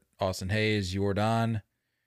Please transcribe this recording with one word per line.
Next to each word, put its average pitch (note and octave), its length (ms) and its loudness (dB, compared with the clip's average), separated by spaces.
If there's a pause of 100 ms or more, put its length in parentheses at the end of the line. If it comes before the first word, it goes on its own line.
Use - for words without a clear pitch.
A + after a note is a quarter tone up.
(200)
Austin F#2+ 300 -2
Hayes, G#2+ 440 0
Yordan, G#2+ 680 0 (440)